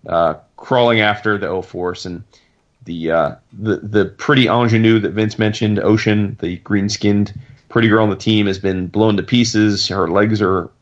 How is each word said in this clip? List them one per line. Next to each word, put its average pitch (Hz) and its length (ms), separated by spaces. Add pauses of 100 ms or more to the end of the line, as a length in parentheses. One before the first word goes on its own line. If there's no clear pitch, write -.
uh, 85 280 (220)
crawling 120 440
after 104 380
the 95 100
O-Force, 90 560
and 90 180 (640)
the, 82 260
uh, 80 240 (240)
the, 107 180
the 104 300
pretty 131 400
ingenue 113 520
that 98 140
Vince 107 260
mentioned, 107 400
Ocean, 107 640
the 90 180
green-skinned 101 720 (360)
pretty 113 200
girl 110 140
on 107 80
the 92 60
team, 107 300
has 98 120
been 95 300
blown 107 280
to 90 60
pieces. 107 680
Her 95 200
legs 104 340
are 92 280 (120)